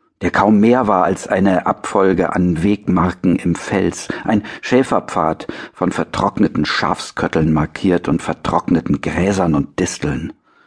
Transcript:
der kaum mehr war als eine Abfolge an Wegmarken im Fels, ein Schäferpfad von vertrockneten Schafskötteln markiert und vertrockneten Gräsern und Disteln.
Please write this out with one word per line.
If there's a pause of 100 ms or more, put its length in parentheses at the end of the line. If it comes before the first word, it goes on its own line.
(220)
der
kaum
mehr
war
als
eine
Abfolge
an
Wegmarken
im
Fels, (160)
ein (180)
Schäferpfad (260)
von
vertrockneten
Schafskötteln
markiert
und
vertrockneten
Gräsern
und
Disteln. (360)